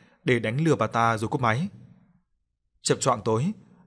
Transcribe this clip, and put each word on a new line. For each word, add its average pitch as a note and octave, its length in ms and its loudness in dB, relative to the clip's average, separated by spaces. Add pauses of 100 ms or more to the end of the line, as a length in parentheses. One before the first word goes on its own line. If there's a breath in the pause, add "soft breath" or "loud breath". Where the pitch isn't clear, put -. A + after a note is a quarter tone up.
(240 soft breath)
để B2 160 2
đánh A2+ 220 -2
lừa D#3+ 140 4
bà A2 120 0
ta A#2 300 2
rồi G#2+ 120 -4
cúp - 120 -4
máy. A#2+ 260 0 (1160)
Chập - 180 0
choạng A#2+ 260 0
tối, A#2+ 260 0 (360 soft breath)